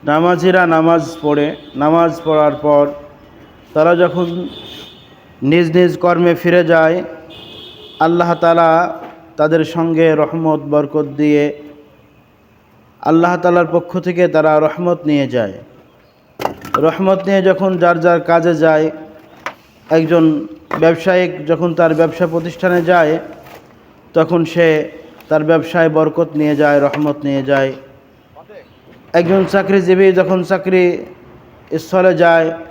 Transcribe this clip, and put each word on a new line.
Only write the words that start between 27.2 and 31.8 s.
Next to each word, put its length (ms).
নিয়ে 180
যায়। 300
একজন 320
চাকরিজীবী 680
যখন 300
চাকরি 600
স্থলে 360